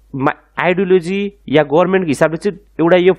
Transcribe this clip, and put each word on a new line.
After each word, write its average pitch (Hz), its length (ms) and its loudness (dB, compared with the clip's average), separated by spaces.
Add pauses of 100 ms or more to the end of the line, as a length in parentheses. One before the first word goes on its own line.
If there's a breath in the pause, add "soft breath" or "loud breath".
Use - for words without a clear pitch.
(140)
मा-, 139 240 -4 (220)
आइडियोलोजी 180 600 0 (280)
या 151 160 2
गभर्मेन्टको 180 440 0
हिसाबले 156 300 0
चाहिँ 196 220 -6 (200)
एउटा 170 180 4
यो 180 220 4